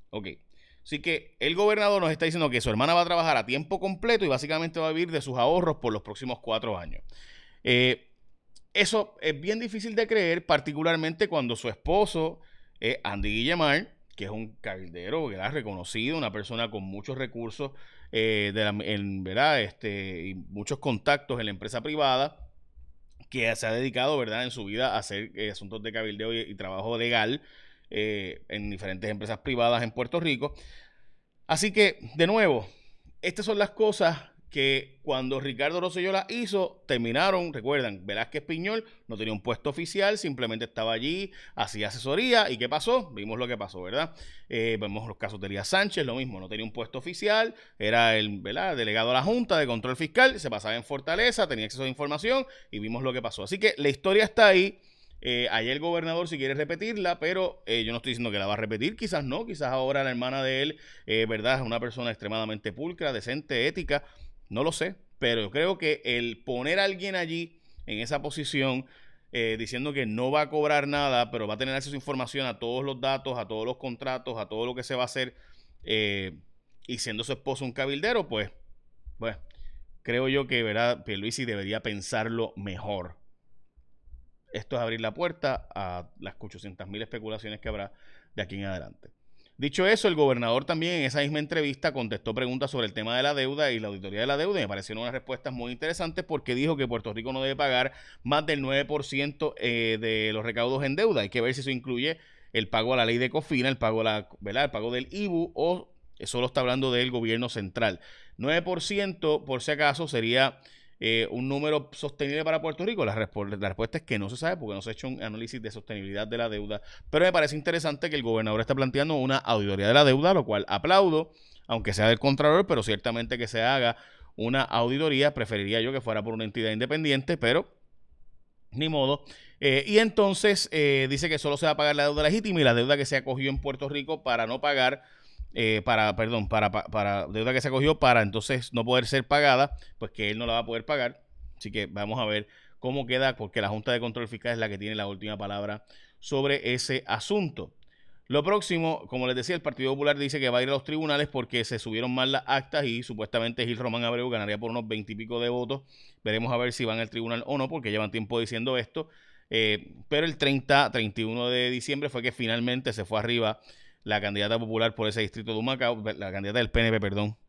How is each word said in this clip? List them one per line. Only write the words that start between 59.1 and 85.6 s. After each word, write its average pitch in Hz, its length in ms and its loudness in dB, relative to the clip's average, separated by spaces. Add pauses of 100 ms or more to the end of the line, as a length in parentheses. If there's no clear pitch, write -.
no, 147 200 -4
quizás 147 280 -4
ahora 135 320 0
la 131 60 0
hermana 127 300 -2
de 131 200 0
él, 151 180 -2 (260)
eh, 113 220 2
¿verdad? 113 320 2
es 131 60 -4
una 113 160 -2
persona 120 300 -4
extremadamente 107 600 -4
pulcra, 156 400 -4
decente, 123 560 -2
ética, 156 380 -2 (440)
no 117 140 -2
lo 160 80 2
sé, 175 240 -4 (240)
pero 117 220 2
yo 98 100 -4
creo 170 260 2
que 156 280 0
el 120 400 -2
poner 135 340 0
a 196 60 4
alguien 190 300 -4
allí 170 440 -4 (260)
en 107 140 -6
esa 135 220 -2
posición, 135 640 -2 (480)
eh, 113 260 0
diciendo 123 320 -4
que 139 140 -2
no 117 260 0
va 151 100 4
a 147 80 -2
cobrar 147 380 2
nada, 135 440 2
pero 110 160 -2
va 107 80 -2
a - 20 -4
tener 131 180 -2
acceso 135 200 -6
a - 20 -8
información, 135 480 -4
a 117 120 -4
todos 123 280 -4
los 135 160 -6
datos, 135 360 -2
a 110 80 -4
todos 110 200 -4
los 123 100 -2
contratos, 127 640 -6
a 104 100 -6
todo 110 180 -4
lo 123 80 -4
que 123 100 -6
se 131 120 -6
va 123 60 0
a 123 40 2
hacer, 127 300 -4 (480)
eh, 101 560 -2 (480)
y 123 120 -6
siendo 113 260 -6
su 135 80 -4
esposo 131 320 -4
un 123 80 -6
cabildero, 156 560 -2
pues, 107 200 -2 (680)
pues, 110 180 -6 (680)
creo 123 280 0
yo 135 180 0
que, 123 160 0
¿verdad? 113 400 2
Pierluisi 110 400 -6
debería 104 400 -4
pensarlo 113 720 -2
mejor. 98 640 -6 (1400)
Esto 107 240 -6
es 120 40 -2
abrir 113 200 -2
la 110 120 -2
puerta 160 640 -4